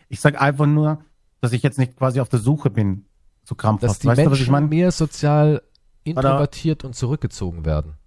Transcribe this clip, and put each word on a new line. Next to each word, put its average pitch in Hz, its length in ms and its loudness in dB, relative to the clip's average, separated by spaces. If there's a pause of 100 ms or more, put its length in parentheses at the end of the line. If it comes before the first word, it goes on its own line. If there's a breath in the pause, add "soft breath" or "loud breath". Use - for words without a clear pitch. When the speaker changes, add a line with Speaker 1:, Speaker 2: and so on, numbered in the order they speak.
Speaker 1:
Ich - 120 -10
sag 147 200 2
einfach 139 260 2
nur, 151 380 0 (380)
dass 117 100 0
ich 120 100 -2
jetzt 135 160 -2
nicht 127 180 -2
quasi 131 240 0
auf 120 100 -4
der 120 80 2
Suche 131 320 0
bin, 101 340 -2 (400)
so - 100 -10
krampfhaft. 107 360 0
Speaker 2:
Dass 98 80 -2
die 139 100 0
Speaker 1:
Weißt 127 160 4
du, 156 60 4
was 135 100 2
ich 123 80 -2
Speaker 2:
Menschen 131 40 4
Speaker 1:
mein? 143 180 2
Speaker 2:
mehr 175 220 2
sozial 151 680 0 (520)
Speaker 1:
Oder 135 160 2
Speaker 2:
introvertiert 143 540 -2
und 127 100 -12
zurückgezogen 95 720 -6
werden. 76 280 -2 (120)